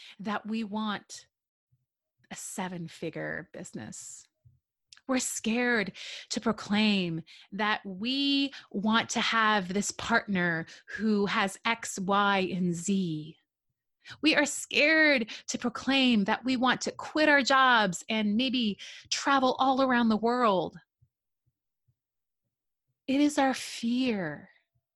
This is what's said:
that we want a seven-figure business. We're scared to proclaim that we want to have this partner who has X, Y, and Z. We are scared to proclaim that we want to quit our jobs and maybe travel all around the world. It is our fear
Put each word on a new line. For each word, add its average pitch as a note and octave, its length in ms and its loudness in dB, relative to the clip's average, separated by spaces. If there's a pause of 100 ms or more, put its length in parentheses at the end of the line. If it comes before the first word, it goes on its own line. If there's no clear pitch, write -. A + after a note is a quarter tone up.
(200)
that G#3 260 -6
we A3 180 -6
want G#3 600 -8 (1040)
a - 60 -14
seven-figure D#3+ 1160 -10
business. - 760 -16 (800)
We're B3+ 100 0
scared A#3 760 -2 (380)
to A3 100 -4
proclaim G3+ 840 0 (300)
that G#3 300 -2
we C4+ 680 -2 (180)
want A3 420 0
to A#3 100 -2
have G#3+ 520 0
this G3+ 160 -2
partner F3 800 -2 (300)
who G#3 280 2
has G3 400 0
X, A3+ 320 -4
Y, G3 560 2
and F3+ 220 -2
Z. E3+ 600 -4 (840)
We D4+ 140 2
are D4 100 4
scared D4 840 2 (160)
to - 100 -6
proclaim B3 680 2
that A3 200 -2
we C4 120 0
want A#3+ 240 2
to - 100 -4
quit - 360 0
our C#4+ 140 6
jobs B3 640 4
and G#3+ 300 0
maybe A#3+ 400 0 (320)
travel C4 480 2
all C4 240 2
around A#3+ 280 4
the G#3+ 80 4
world. A3 600 0 (2250)
It C4+ 120 2
is D4 200 2
our C4+ 160 4
fear A#3 920 -4 (460)